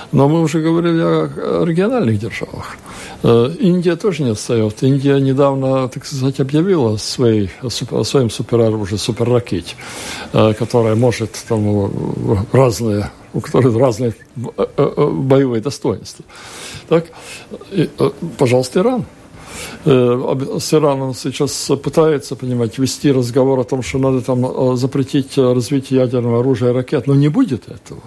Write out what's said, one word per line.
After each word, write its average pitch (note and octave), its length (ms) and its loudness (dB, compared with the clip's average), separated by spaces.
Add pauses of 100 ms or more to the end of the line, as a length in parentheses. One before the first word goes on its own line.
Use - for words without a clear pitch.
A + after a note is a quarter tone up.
(120)
Но C#3 160 4
мы D#3+ 120 2
уже D#3+ 220 0
говорили E3 400 2
о, D#3+ 600 0
о - 40 2
региональных F3 520 2
державах. - 580 -10 (460)
Э, A#2 280 4 (100)
Индия F3+ 360 2
тоже E3 260 -2
не B2+ 80 0
отстает. G#2+ 520 -2
Индия C#3 380 2
недавно, C3+ 680 2
так C3 180 -12
сказать, C3+ 340 -2
объявила D3 540 2
о G#2+ 40 -4
своей, A2 520 0 (120)
о B2+ 60 -6
суп-, A#2 240 -8
о B2 120 0
своем B2 260 2
супероружии, A2 680 0
суперракете, A#2 800 -2 (580)
э, A2 220 4
которая A2+ 400 0
может A#2 380 0 (160)
там, G#2 380 0
э, - 500 -2 (160)
разные, A#2 580 2 (240)
у - 60 -4
которой B2+ 380 2
разные, A#2+ 360 0 (220)
э, A2+ 60 -8 (140)
э, - 400 0
э, D3 140 2
боевые C3+ 500 2
достоинства. - 640 -6 (640)
Так? E3 160 2 (680)
И, F#3 280 0
э, - 120 2 (280)
пожалуйста, B2+ 420 2
Иран. A#3 240 0 (800)
Э, B2+ 280 4 (180)
об-, C#3 300 -4
с - 140 -6
Ираном C3+ 400 2
сейчас - 560 -4 (120)
пытается, D#3 540 2
понимаете, B2 460 -2
вести C3+ 300 0
разговор C3 460 2
о B2 60 0
том, C3 180 -4
что - 160 -4
надо C3 220 2
там, B2 260 0
э, B2+ 300 0
запретить, C3+ 640 -2
э, B2+ 140 6
развитие C3 480 0
ядерного A#2+ 400 0
оружия B2 300 2
и - 40 4
ракет. B2+ 340 -2
Но C#3 60 4
не C#3+ 140 4
будет E3 400 0
этого. - 380 -18